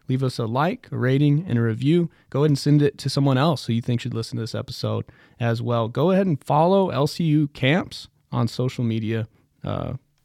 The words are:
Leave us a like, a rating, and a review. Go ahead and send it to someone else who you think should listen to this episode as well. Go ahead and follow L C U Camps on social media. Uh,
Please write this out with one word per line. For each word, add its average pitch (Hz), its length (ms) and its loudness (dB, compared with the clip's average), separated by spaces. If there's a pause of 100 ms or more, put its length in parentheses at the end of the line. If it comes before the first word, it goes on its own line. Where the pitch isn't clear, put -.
Leave 131 140 0
us 127 160 -2
a 120 80 -4
like, 143 460 -2
a 135 40 -6
rating, 143 520 2
and 120 100 0
a 117 40 2
review. 135 480 2 (200)
Go 135 100 -2
ahead 151 100 2
and 139 80 2
send 147 220 4
it - 180 2
to 135 120 -4
someone 139 280 2
else 143 280 0
who 123 60 -2
you 117 100 0
think 120 180 -2
should 120 140 -6
listen 113 220 -8
to 117 60 -4
this 110 120 -8
episode 107 500 -6 (360)
as 117 200 0
well. 117 280 -2
Go 135 220 0
ahead 190 160 2
and 160 160 -2
follow 175 480 2
L 143 180 0
C - 160 -4
U 151 240 4
Camps - 600 -2 (220)
on 123 160 0
social 127 380 -4
media. 110 440 -2 (340)
Uh, 92 320 -6 (300)